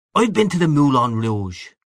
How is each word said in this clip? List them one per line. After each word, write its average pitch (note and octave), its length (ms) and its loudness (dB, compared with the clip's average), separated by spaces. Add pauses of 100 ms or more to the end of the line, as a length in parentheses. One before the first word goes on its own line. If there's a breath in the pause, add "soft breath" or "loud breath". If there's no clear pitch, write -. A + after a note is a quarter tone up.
(140)
I've A3+ 180 2
been G#3+ 180 0
to F3+ 80 -2
the E3+ 100 2
Moulin C3+ 460 2
Rouge, G#2+ 540 -6 (300)